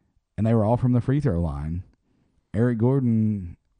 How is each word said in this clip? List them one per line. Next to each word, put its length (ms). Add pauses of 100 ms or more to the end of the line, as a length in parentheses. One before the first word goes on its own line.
(380)
And 80
they 80
were 120
all 120
from 160
the 80
free 180
throw 220
line. 420 (680)
Eric 240
Gordon 800 (220)